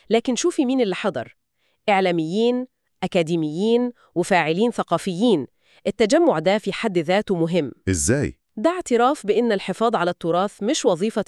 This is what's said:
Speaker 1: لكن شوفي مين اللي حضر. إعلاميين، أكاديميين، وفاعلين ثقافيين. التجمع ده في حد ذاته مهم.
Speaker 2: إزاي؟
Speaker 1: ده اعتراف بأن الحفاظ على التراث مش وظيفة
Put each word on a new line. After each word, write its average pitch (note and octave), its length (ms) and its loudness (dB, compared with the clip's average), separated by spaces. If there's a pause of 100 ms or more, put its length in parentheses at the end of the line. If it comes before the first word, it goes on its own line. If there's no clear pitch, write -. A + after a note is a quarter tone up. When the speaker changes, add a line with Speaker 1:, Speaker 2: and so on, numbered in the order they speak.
(100)
Speaker 1:
لكن A#3 260 0
شوفي D#4+ 300 -2
مين C4 140 0
اللي G3 140 0
حضر. C#3+ 420 -6 (520)
إعلاميين، F#3+ 800 0 (360)
أكاديميين، F3 880 0 (220)
وفاعلين E3+ 560 2
ثقافيين. F3+ 760 0 (400)
التجمع A#3 520 2
ده F#3+ 200 2
في G3 140 -6
حد F#3+ 260 -2
ذاته F#3 360 0
مهم. E3 380 0 (160)
Speaker 2:
إزاي؟ F#2 500 0 (180)
Speaker 1:
ده A3 140 0
اعتراف C4 560 0
بأن A3+ 260 2
الحفاظ G#3+ 440 -2
على F3 140 0
التراث F3 520 -2
مش C4 220 -2
وظيفة G3+ 440 0